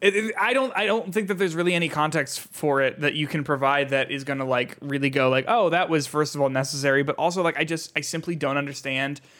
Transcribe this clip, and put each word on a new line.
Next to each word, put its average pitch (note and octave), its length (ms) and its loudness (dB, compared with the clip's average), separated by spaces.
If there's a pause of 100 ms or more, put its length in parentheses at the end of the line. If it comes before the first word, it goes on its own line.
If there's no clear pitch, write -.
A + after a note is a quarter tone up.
(160)
it, A3 240 0
I A3+ 140 2
don't, C4 220 0
I G3+ 100 0
don't G3 280 0
think G3+ 160 0
that G3+ 60 0
there's F3 200 0
really F3 180 0
any E3+ 160 0
context D3+ 500 -2
for C#3 420 0
it C3 200 0
that C#3+ 120 0
you D3+ 140 -2
can D3+ 160 -2
provide C#3 460 2
that C3+ 220 0
is C3+ 120 -6
gonna, C3+ 220 -4
like, B2+ 360 0
really C#3 280 0
go, C3 200 4
like, C3 180 2
"Oh, G#3+ 220 4
that F3 200 2
was, D#3 180 2
first D3+ 280 -2
of C#3+ 60 0
all, C#3 80 2
necessary," C3+ 540 2
but C#3+ 120 0
also, F3 260 0
like, E3+ 160 0
I D#3 60 2
just, D#3+ 320 -4
I D#3 60 -2
simply E3 340 -6
don't C#3+ 220 0
understand, C#3 640 -4 (180)